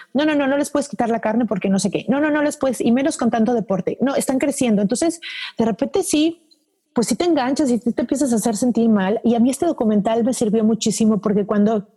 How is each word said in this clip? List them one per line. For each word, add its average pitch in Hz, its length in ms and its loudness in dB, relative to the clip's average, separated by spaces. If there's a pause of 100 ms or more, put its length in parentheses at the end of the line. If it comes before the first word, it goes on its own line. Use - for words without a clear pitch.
(140)
"No, 285 120 0
no, 311 100 2
no, 285 120 0
no 277 100 0
les 285 120 -2
puedes 285 180 -2
quitar 226 220 -4
la 226 100 -2
carne 220 260 0
porque 196 240 -2
no 190 100 2
sé 185 120 0
qué. - 160 -4
No, 269 140 0
no, 302 100 0
no 294 100 0
les 294 140 -2
puedes, 269 240 -2
y 226 140 2
menos 277 240 0
con 233 120 0
tanto 233 240 2
deporte. 196 460 -2
No, 262 160 0
están 262 240 -2
creciendo". 247 420 0
Entonces, 285 380 -2 (380)
de 226 80 2
repente 269 380 -2
sí, 320 440 -2 (460)
pues 233 140 0
sí 240 80 -2
te 339 100 -2
enganchas 277 440 2
y 240 80 2
sí 233 140 -2
te - 100 -4
empiezas 262 300 -2
a 233 60 2
hacer 220 180 0
sentir 233 320 2
mal. 208 380 2
Y 233 100 4
a 233 40 2
mí 240 100 4
este 277 160 -2
documental 226 580 0
me 247 100 0
sirvió 220 300 0
muchísimo 220 560 2
porque 208 260 0
cuando 208 520 0